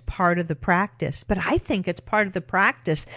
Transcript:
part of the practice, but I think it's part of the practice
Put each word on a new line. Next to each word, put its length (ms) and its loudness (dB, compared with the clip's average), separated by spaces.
part 340 0
of 80 -4
the 80 -4
practice, 720 -2
but 100 0
I 200 0
think 300 -2
it's 120 -4
part 280 0
of 60 -8
the 80 -4
practice 640 0